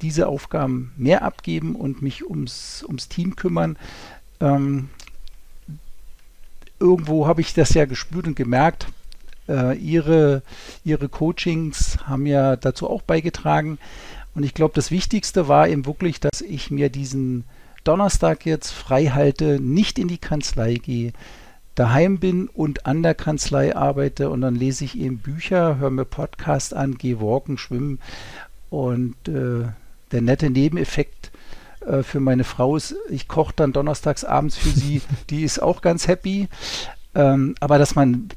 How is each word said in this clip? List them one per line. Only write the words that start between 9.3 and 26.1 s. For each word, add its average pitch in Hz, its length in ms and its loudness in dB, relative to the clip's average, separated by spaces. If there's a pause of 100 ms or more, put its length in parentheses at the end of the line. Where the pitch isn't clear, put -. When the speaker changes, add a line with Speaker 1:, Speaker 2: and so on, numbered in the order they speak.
Speaker 1:
äh, 131 280 0
ihre, 151 640 4 (420)
ihre 143 240 0
Coachings 160 960 0
haben 135 200 -2
ja 135 300 4
dazu - 320 -2
auch - 140 -4
beigetragen. 156 760 0 (560)
Und 151 80 -2
ich 139 120 -2
glaub, 156 200 2
das 147 160 0
Wichtigste 185 560 0
war 147 220 6
eben 151 160 0
wirklich, 160 340 -4
dass - 220 -2
ich 156 300 -8
mir 143 180 0
diesen 131 560 -4 (400)
Donnerstag 170 640 2
jetzt 156 240 -2
frei 135 360 2
halte, 143 540 2
nicht 143 380 2
in 185 100 0
die 175 100 -4
Kanzlei 120 560 0
gehe, 120 380 -4 (640)
daheim 143 440 4
bin 180 300 0
und 151 380 -2
an 147 160 2
der 165 120 4
Kanzlei 143 600 0
arbeite 139 560 0
und 127 100 -2
dann 127 140 0
lese 127 300 -2
ich 139 140 -8
eben 131 200 -4
Bücher, 165 600 0
höre 135 120 0
mir 131 140 -2
Podcasts - 680 -4